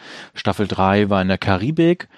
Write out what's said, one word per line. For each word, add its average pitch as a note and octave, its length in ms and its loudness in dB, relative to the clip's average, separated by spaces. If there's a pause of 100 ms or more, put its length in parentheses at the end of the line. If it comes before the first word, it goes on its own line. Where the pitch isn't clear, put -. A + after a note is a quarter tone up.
(340)
Staffel G2+ 340 -2
drei G2 420 2
war G2 120 2
in F#2 80 0
der F#2+ 80 0
Karibik D#3+ 800 0